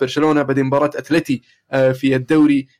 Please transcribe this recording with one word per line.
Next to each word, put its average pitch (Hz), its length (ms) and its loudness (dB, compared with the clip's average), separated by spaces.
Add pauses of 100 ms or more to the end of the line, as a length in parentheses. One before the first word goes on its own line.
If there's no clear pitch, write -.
برشلونة، 147 420 0
بعدين 135 220 -2
مباراة 143 300 0
أتلتي، - 480 -4 (280)
آه، 131 220 2
في 135 240 -2
الدوري، 143 500 2 (140)